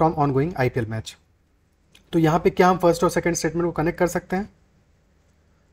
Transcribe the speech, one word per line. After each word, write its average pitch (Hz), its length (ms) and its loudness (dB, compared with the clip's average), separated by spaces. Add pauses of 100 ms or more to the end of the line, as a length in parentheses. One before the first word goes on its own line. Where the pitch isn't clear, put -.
from 160 160 2
ongoing 147 380 0
आईपीएल 127 300 -2
match।" 110 280 -10 (1000)
तो 175 60 0
यहाँ 160 220 2
पे 190 100 2
क्या 185 180 4
हम 185 100 2
फर्स्ट 170 260 2
और 170 60 2
सेकंड 170 240 -2
स्टेटमेंट 165 320 -4
को 165 60 -4
कनेक्ट 165 260 -2
कर 180 80 2
सकते 175 300 -6
हैं 202 140 -8 (1200)